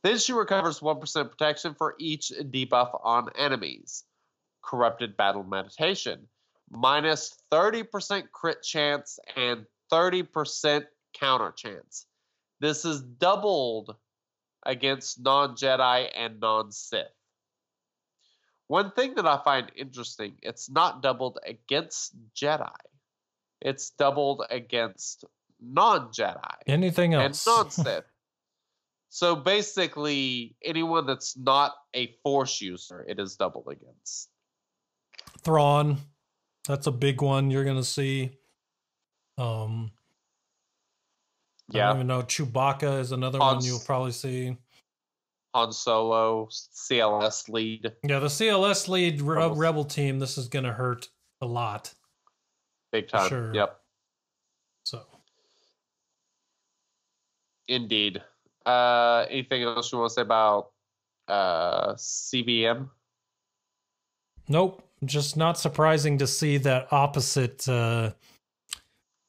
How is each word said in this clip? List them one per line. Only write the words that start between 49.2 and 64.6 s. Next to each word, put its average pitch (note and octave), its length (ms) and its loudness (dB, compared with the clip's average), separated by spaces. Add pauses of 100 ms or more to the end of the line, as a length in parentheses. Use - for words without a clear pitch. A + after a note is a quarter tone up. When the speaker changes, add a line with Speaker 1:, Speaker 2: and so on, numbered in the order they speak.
Speaker 2:
re-, D#3 160 0
Speaker 1:
Rebels. D#3+ 200 2
Speaker 2:
rebel D#3 280 2
team, C#3 340 -2
this C3+ 180 -6
is B2+ 100 -8
gonna B2+ 260 -4
hurt B2 360 -4 (320)
a C3 40 -6
lot. A#2 480 -4 (1000)
Speaker 1:
Big A2 180 0
Speaker 2:
For - 80 0
Speaker 1:
time. F#2+ 120 4
Speaker 2:
sure. A#2 260 -4
Speaker 1:
Yep. G#2 240 0 (1080)
Speaker 2:
So. A#2 160 -10 (2750)
Speaker 1:
Indeed. G#2+ 540 -2 (440)
Uh, A#2+ 640 4
anything B2+ 340 -2
else A#2 280 -2
you B2+ 60 -4
wanna A#2 120 2
say B2 120 -2
about, G#2+ 500 4 (560)
uh, F2+ 720 0
C - 440 -6
B A#2 240 2
M? B2 240 0 (1600)
Speaker 2:
Nope. F3+ 400 0 (180)